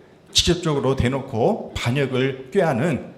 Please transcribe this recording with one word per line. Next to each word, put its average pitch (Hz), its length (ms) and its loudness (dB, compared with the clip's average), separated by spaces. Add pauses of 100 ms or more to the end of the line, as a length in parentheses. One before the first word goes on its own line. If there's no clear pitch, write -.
(320)
직접적으로 143 640 2
대놓고 131 800 0
반역을 131 760 -2
꾀하는 151 640 0